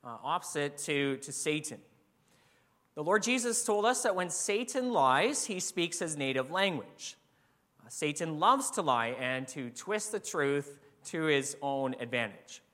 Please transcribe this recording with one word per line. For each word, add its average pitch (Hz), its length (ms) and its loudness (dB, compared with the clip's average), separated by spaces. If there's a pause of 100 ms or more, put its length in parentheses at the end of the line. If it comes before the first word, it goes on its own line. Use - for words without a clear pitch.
uh, 117 220 -12
opposite 147 560 -2
to, 139 380 0
to 135 160 -12
Satan. 151 460 -2 (1160)
The 151 80 -6
Lord 196 180 4
Jesus 233 440 0
told 208 200 2
us 254 180 2
that 208 120 2
when 180 140 0
Satan 240 640 -2
lies, 156 500 6
he 190 160 -4
speaks 170 400 -2
his 160 160 -2
native 135 360 0
language. 180 680 -2 (680)
Uh, - 60 -20
Satan 151 500 -4
loves 262 320 4
to 208 100 -4
lie 123 260 2 (120)
and 131 300 -2
to 127 220 -8
twist 214 420 -6
the 208 80 -2
truth 143 580 -2 (240)
to 160 200 -4
his 143 380 2
own 135 380 0
advantage. 117 600 -4 (120)